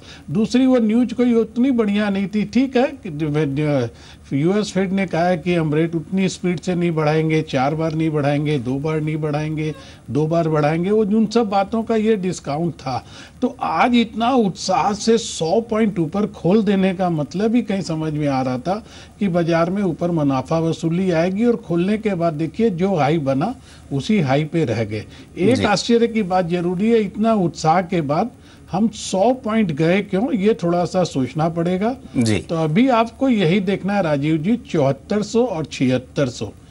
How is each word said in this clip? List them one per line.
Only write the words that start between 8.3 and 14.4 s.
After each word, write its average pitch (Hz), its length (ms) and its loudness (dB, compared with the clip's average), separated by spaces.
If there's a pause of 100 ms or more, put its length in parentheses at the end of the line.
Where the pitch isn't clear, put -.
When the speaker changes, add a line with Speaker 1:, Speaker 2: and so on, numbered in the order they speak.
Speaker 1:
दो 123 200 -4
बार 156 220 -2
नहीं 156 160 -4
बढ़ाएंगे, 151 580 -4 (360)
दो 147 160 0
बार 165 220 2
बढ़ाएंगे, 156 420 2
वो 220 140 4
उन 214 220 2
सब 226 220 0
बातों 196 340 0
का 226 140 0
ये 220 200 2
डिस्काउंट 170 580 -4
था। - 300 -6 (380)
तो 254 200 -2
आज 202 320 2
इतना 233 360 2
उत्साह 190 640 0